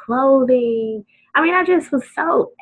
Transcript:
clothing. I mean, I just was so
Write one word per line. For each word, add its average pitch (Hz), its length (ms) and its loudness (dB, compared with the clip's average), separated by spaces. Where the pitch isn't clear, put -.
clothing. 240 1000 0
I 285 80 2
mean, 330 120 0
I 370 100 2
just 359 280 0
was 269 120 -2
so - 380 -2